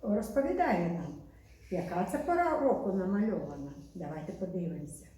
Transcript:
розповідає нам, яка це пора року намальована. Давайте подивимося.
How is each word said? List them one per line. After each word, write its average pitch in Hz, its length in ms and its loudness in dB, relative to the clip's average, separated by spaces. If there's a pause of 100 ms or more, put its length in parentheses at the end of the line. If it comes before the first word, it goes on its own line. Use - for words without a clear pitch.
розповідає 226 920 2
нам, - 280 -6 (500)
яка 175 340 0
це - 120 -2
пора 339 420 2
року 240 320 4
намальована. 190 800 0 (220)
Давайте 156 380 -6
подивимося. 165 720 -6 (120)